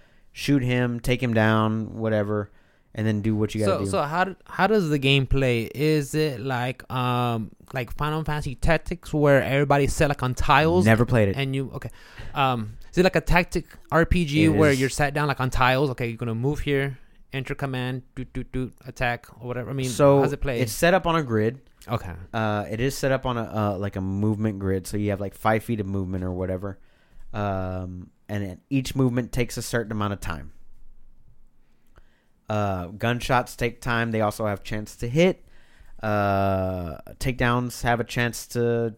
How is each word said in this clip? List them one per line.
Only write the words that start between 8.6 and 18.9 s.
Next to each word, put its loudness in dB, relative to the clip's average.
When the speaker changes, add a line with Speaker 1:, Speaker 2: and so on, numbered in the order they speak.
Speaker 2:
where 6
everybody's 2
set, 2
like, -2
on 0
tiles? 4
Speaker 1:
Never 6
played 4
it. -2
Speaker 2:
And -4
you, -4
okay. -10
Um, 0
is -2
it 6
like 4
a 2
tactic 2
R 4
P 2
G 4
Speaker 1:
It 6
Speaker 2:
where 4
Speaker 1:
is. 2
Speaker 2:
you're 2
sat -2
down, 0
like, -2
on 0
tiles? 2
Okay, -6
you're -6
gonna -4
move -2
here, -2
enter -6
command, -6
doot, -12
doot, -10
doot, -6
attack, -6